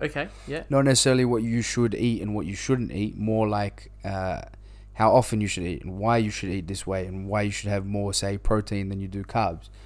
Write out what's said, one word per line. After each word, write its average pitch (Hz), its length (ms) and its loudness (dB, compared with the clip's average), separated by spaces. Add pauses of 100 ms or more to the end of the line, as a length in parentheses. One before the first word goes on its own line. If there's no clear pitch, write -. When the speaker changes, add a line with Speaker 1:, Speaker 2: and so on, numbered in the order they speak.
Speaker 1:
Okay, 147 280 -6 (180)
yeah. 147 240 -8
Speaker 2:
Not 139 140 6
necessarily 131 400 6
what 120 180 2
you 117 180 0
should 117 340 2
eat 117 280 0
and 104 120 -4
what 92 120 -4
you 98 80 -6
shouldn't 120 380 -2
eat, 101 240 -4
more 110 320 2
like, 104 420 -4 (140)
uh, 95 380 -4 (520)
how 110 200 6
often 117 260 4
you 104 60 0
should 92 180 -4
eat 85 200 -4
and 95 140 -8
why 113 200 2
you 107 120 0
should 98 200 -6
eat 90 160 -4
this 95 200 -8
way 95 200 -4
and 95 220 -8
why 104 140 0
you 104 80 0
should 101 200 -6
have 98 140 0
more, 101 300 -2
say, 101 240 -2
protein 104 500 0
than 98 120 -6
you 98 80 -6
do 98 160 -8
carbs, 92 440 -2 (160)